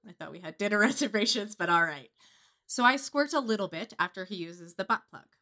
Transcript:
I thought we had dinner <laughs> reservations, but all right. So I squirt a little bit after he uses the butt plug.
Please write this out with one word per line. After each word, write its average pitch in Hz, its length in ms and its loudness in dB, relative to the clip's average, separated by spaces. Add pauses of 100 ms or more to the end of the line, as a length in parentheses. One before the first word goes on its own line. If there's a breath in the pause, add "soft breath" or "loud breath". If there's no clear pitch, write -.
I 180 40 -20
thought 160 200 -14
we 170 80 -14
had - 160 -12
dinner 208 220 0
<laughs> 214 100 6
reservations, 214 640 0
but 175 140 -2
all 170 160 6
right. 143 240 -8 (640 soft breath)
So 247 140 0
I 254 120 6
squirt 285 360 0
a 311 80 2
little 214 280 -2
bit 180 300 -10
after 185 280 -4
he 202 100 -10
uses 170 380 -12
the 190 100 -6
butt 208 260 -2
plug. - 140 -20 (160)